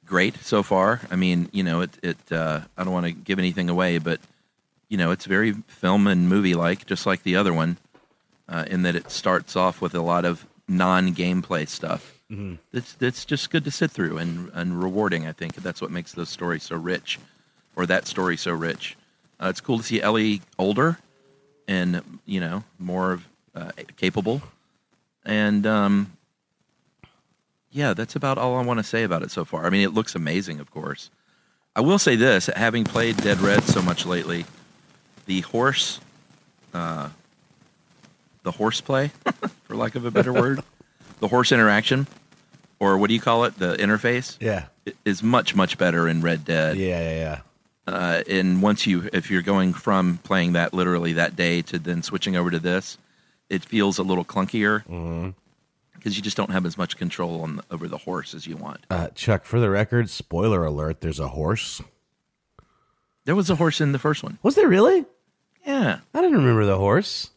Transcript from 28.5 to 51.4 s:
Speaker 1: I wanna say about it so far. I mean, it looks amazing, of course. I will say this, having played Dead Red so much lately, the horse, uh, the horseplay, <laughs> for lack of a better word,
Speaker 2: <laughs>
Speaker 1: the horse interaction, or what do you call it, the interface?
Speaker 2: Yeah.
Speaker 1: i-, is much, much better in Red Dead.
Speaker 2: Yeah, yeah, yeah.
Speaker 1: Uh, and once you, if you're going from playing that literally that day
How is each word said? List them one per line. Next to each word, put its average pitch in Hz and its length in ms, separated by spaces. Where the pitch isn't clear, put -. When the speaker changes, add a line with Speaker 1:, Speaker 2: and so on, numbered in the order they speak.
Speaker 1:
I 127 60
wanna 120 220
say 113 180
about 90 220
it - 80
so 85 120
far. 80 220
I 87 60
mean, 98 100
it 98 140
looks 110 180
amazing, 85 460
of 69 100
course. 76 400
I 110 60
will 175 160
say 147 180
this, 113 300
having 113 380
played 117 340
Dead 101 220
Red 98 240
so - 180
much 87 240
lately, 85 400
the 92 160
horse, - 580
uh, 80 340
the 90 80
horseplay, 131 560
<laughs> - 260
for 110 120
lack 113 200
of 120 100
a 120 60
better 127 200
word, 131 300
Speaker 2:
<laughs> - 300
Speaker 1:
the 110 60
horse 123 240
interaction, 117 540
or 98 180
what 101 120
do 113 40
you 117 60
call 117 240
it, 117 160
the 90 160
interface? 120 640
Speaker 2:
Yeah. 101 280
Speaker 1:
i-, 101 60
is 101 180
much, 117 320
much 92 240
better 85 300
in 82 140
Red 82 240
Dead. 78 320
Speaker 2:
Yeah, 92 240
yeah, 82 160
yeah. - 760
Speaker 1:
Uh, 87 360
and 92 320
once 104 260
you, 92 240
if 87 180
you're 92 120
going 92 320
from 90 500
playing 87 300
that 85 200
literally 87 380
that 82 240
day 85 280